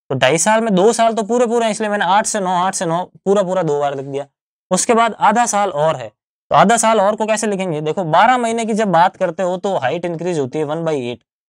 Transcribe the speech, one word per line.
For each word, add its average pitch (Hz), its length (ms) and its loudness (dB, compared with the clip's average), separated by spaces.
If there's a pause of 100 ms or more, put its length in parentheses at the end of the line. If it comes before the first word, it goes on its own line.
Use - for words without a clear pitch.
(100)
तो 139 40 -2
ढाई 131 240 2
साल 214 220 2
में 220 140 0
दो 196 180 4
साल 226 220 2
तो 220 80 -2
पूरे 240 240 0
पूरे 233 180 0
हैं, 220 80 0
इसलिए 214 180 -4
मैंने 208 160 -2
आठ 208 200 2
से 214 140 -4
नौ, 185 160 -2
आठ 185 180 0
से 185 120 -6
नौ 165 160 -2 (220)
पूरा 202 180 2
पूरा 185 200 -2
दो 147 180 0
बार 143 160 -2
लिख 139 100 -8
दिया। 139 200 -8 (440)
उसके 185 240 0
बाद 226 260 2
आधा 208 260 4
साल 202 240 -2
और 151 260 0
है, 120 120 -10
तो - 480 -6
आधा 190 200 6
साल 226 240 2
और 202 160 2
को 214 100 -4
कैसे 214 200 -2
लिखेंगे? 185 340 -4
देखो 156 260 -4
बारह 208 320 2
महीने 233 260 -4
की 214 100 -4
जब 202 180 0
बात 175 240 2
करते 185 260 -4
हो 180 140 -2
तो 190 220 -4
हाइट 147 260 -4
इंक्रीज 170 340 -4
होती 135 200 -4
है 151 80 -2
one 160 200 -4
by 160 80 -2
eight, 123 240 -6 (300)